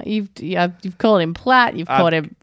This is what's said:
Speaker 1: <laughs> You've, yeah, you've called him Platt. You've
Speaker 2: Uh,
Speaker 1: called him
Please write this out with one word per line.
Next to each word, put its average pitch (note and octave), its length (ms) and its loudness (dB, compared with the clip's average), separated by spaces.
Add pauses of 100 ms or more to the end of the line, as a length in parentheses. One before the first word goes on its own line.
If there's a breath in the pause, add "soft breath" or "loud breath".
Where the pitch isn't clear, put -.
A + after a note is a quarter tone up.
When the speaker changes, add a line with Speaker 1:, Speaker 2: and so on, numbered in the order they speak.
Speaker 1:
<laughs> - 40 -14
You've, G#3 320 -6
yeah, F3 300 -2 (160)
you've F#3 140 -12
called G#3+ 240 4
him E3 120 -2
Platt. B3+ 420 2
You've E3 140 -8
Speaker 2:
Uh, - 80 0
Speaker 1:
called E3+ 160 4
him D#3+ 300 -4